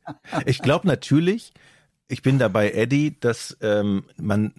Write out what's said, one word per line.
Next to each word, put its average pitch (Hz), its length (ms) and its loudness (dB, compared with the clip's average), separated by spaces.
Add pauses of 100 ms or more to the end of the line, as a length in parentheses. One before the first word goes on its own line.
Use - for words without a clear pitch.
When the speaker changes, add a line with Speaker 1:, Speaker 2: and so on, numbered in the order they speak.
Speaker 1:
<laughs> - 400 -8
Speaker 2:
Ich 131 160 -2
glaub 151 240 0
natürlich, 170 680 0 (540)
ich - 140 -10
bin 135 180 2
da 117 80 2
bei 104 240 2
Eddie, 143 480 0
dass, - 420 -4
ähm, 104 440 0 (120)
man 107 420 -2